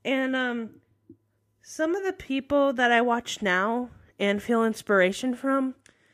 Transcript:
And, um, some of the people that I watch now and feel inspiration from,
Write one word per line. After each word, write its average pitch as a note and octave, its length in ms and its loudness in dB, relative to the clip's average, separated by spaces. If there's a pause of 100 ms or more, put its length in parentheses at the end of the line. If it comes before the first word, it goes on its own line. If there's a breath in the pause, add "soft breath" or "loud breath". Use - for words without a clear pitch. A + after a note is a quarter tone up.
And, C4 300 0
um, A#3+ 340 -4 (920)
some D#4+ 340 -2
of G4 80 -6
the F#4+ 100 -2
people C#4 600 0
that A#3+ 180 2
I A#3 100 4
watch A#3+ 400 -2
now G#3+ 480 0 (300 soft breath)
and G3+ 220 0
feel A#3 220 2
inspiration G#3+ 720 2
from, C4 400 -2 (380 soft breath)